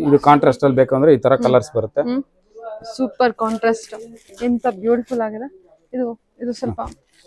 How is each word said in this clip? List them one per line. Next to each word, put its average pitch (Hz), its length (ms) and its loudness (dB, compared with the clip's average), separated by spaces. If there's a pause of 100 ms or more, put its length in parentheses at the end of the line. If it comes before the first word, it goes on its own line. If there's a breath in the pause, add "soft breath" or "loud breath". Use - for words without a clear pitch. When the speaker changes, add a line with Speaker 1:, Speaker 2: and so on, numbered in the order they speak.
Speaker 1:
ಇದು 143 160 4
ಕಾಂಟ್ರಾಸ್ಟ್ 139 440 4
ಅಲ್ಲಿ 135 140 2
ಬೇಕಂದ್ರೆ 131 360 4
ಈ 131 40 4
ತರ 123 160 2
Speaker 2:
ಹ್ಮ್. 123 100 0
Speaker 1:
ಕಲರ್ಸ್ 123 320 2
ಬರುತ್ತೆ. 117 260 -4
Speaker 2:
ಹ್ಮ್. 247 220 -4 (760)
ಸೂಪರ್ 247 360 -2
ಕಾಂಟ್ರಾಸ್ಟ್, 226 600 -4 (500)
ಎಂತ 240 280 -2
ಬ್ಯೂಟಿಫುಲ್ 233 500 -2
ಆಗಿದೆ. 220 260 -8 (460)
ಇದು, 254 120 -4 (360)
ಇದು 240 120 -8
ಸ್ವಲ್ಪ - 280 -8 (460)